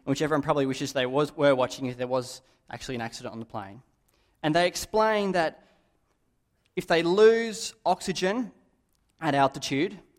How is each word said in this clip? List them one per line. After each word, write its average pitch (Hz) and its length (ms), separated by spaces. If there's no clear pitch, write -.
and 139 60
which 139 120
everyone 151 200
probably 147 240
wishes 135 260
they 127 140
was, 143 300
were 143 180
watching 127 320
if 123 100
there 123 100
was 123 360
actually - 240
an 117 60
accident 117 320
on 113 80
the 113 40
plane. 101 380
And 156 120
they 175 120
explain 208 680
that 165 300
if 175 100
they 165 160
lose 220 720
oxygen 185 680
at 151 140
altitude, 143 640